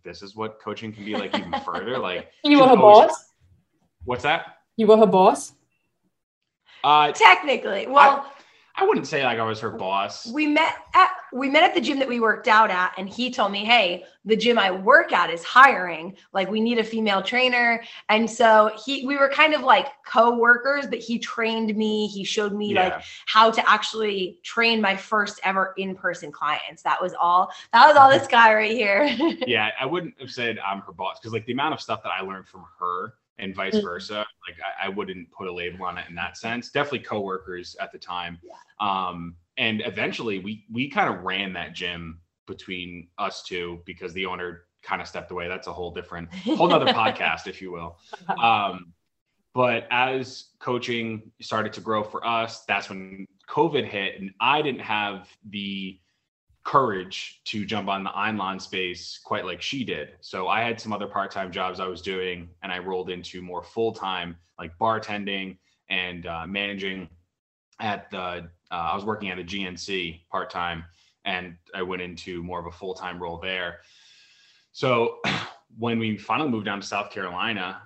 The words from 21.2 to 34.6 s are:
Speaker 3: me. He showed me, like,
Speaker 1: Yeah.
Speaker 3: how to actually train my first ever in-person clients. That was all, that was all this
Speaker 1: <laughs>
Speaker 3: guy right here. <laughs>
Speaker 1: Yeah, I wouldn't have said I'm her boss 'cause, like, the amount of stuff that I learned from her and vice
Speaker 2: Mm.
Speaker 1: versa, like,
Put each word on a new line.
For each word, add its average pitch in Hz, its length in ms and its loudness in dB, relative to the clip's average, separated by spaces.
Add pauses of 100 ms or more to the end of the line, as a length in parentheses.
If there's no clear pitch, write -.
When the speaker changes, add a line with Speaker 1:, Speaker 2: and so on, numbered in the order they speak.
Speaker 3:
me. 214 320 0
He 202 160 -8
showed 208 300 -4
me, 208 220 -4
like, 185 180 2
Speaker 1:
Yeah. - 80 -10 (240)
Speaker 3:
how 226 240 6
to 226 200 0
actually 208 760 -2
train 226 360 0
my 196 160 2
first 202 480 -4
ever 190 340 0
in-person 185 540 -6
clients. 147 520 -6
That 151 180 0
was 180 180 -4
all, 175 320 4 (220)
that 240 140 10
was 294 100 10
all 269 140 12
this 262 160 4
Speaker 1:
<laughs> 247 100 4
Speaker 3:
guy 226 160 8
right 214 180 2
here. 220 460 2
<laughs> 254 300 -2
Speaker 1:
Yeah, 107 320 0
I 131 80 -4
wouldn't 160 340 -6
have 123 100 -16
said 117 280 -4
I'm 98 220 -6
her 98 120 -18
boss 92 260 -8
'cause, 110 140 -10
like, 110 140 -6
the 120 60 -4
amount 143 200 -2
of 123 80 -8
stuff 113 220 -6
that 98 80 -6
I 92 100 -4
learned 95 260 -12
from 92 160 -20 (160)
her 90 360 -6 (240)
and 95 160 -10
vice 98 220 -2
Speaker 2:
Mm. 104 60 0
Speaker 1:
versa, 98 420 -8 (220)
like, 85 180 -16